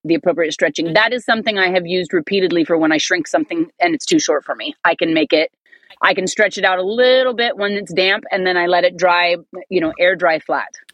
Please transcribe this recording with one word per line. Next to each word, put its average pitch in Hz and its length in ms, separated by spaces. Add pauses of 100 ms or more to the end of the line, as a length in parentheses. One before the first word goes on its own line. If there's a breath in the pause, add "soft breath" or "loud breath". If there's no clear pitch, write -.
the 160 120
appropriate 160 360
stretching. 165 420
That 220 200
is 247 120
something 220 320
I 185 140
have 180 160
used 180 260
repeatedly 175 520
for 170 120
when 160 140
I 156 60
shrink 175 300
something 165 400 (120)
and 175 160
it's - 100
too 175 140
short 151 240
for 131 120
me. 110 280
I 170 120
can 165 200
make 156 180
it, 160 180 (500 soft breath)
I 190 120
can 185 140
stretch 208 320
it 190 60
out 185 120
a 185 60
little 254 500
bit 220 240
when 202 160
it's 202 180
damp 190 400
and 190 140
then 180 100
I 175 120
let 175 160
it 180 140
dry, 175 400 (320)
you 180 120
know, 160 180
air 180 160
dry 165 240
flat. 135 300 (240)